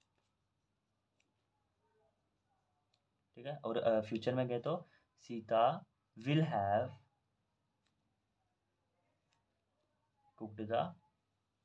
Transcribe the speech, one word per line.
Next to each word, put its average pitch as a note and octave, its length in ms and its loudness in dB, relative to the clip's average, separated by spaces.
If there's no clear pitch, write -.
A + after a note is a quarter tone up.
ठीक A#2+ 100 -14
है, D3 120 -8
और, A2+ 200 -4
अ, A2+ 240 2
फ्यूचर A2+ 340 -2
में B2+ 120 2
गए A#2+ 120 -2
तो E3 300 -4
सीता A#2 680 0
will D3 240 2
have G#2+ 520 0
cooked G#2+ 180 -8
the B2+ 320 0